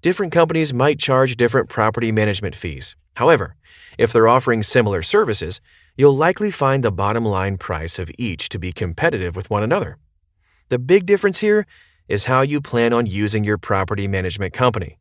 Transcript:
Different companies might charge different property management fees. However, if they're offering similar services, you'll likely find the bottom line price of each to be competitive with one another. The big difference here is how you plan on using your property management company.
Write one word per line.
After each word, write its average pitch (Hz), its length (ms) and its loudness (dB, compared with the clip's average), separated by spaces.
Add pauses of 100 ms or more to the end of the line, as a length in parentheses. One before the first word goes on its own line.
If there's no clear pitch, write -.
Different 180 300 -2
companies 160 420 2
might 143 240 2
charge 131 380 2
different 117 340 2
property 113 420 0
management 104 440 -2
fees. 73 400 -10 (220)
However, 123 380 2 (440)
if 117 140 2
they're 113 160 6
offering 120 340 2
similar 104 400 2
services, 107 560 -2 (380)
you'll 139 180 6
likely 180 340 0
find 135 340 0
the 110 80 2
bottom 101 340 -2
line 98 320 -2
price 82 420 -8
of 85 180 -8
each 101 320 -6
to - 80 -10
be 90 140 -6
competitive 90 640 -4
with 92 140 -10
one 104 120 -2
another. 120 360 -2 (720)
The 123 100 -2
big 175 260 2
difference 196 340 0
here 214 280 2 (400)
is 101 180 -2
how 131 160 4
you 143 200 0
plan 120 320 0
on 120 120 2
using 104 380 -2
your 104 140 0
property 98 500 -2
management 95 460 -4
company. 117 480 -2